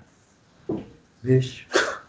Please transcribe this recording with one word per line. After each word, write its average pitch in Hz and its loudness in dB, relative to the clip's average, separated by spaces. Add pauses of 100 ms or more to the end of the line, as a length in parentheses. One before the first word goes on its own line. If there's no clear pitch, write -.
(1200)
Nicht. 131 0 (420)